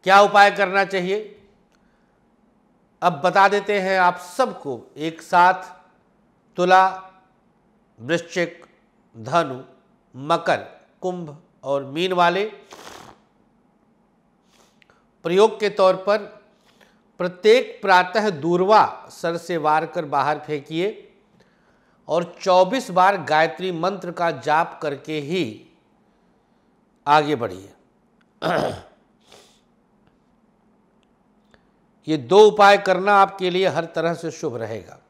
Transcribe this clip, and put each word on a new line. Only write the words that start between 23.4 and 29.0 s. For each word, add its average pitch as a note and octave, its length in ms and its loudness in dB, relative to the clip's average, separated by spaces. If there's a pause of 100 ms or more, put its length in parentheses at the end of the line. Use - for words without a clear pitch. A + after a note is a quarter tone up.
मंत्र F3 400 -6
का E3+ 180 -4
जाप D#3 520 -2
करके D3+ 380 -8
ही C#3 500 -8 (1400)
आगे D3 300 2
बढ़िए। F#2+ 360 -10 (720)
<clears throat> - 440 -4 (3250)